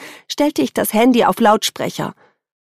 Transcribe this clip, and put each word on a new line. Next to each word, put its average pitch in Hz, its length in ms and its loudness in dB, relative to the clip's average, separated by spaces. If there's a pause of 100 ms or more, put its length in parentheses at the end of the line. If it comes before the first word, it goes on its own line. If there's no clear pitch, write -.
(260)
stellte 302 340 -2
ich 262 140 -2
das - 180 -4
Handy 233 320 4
auf - 140 2
Lautsprecher. 208 800 -2 (480)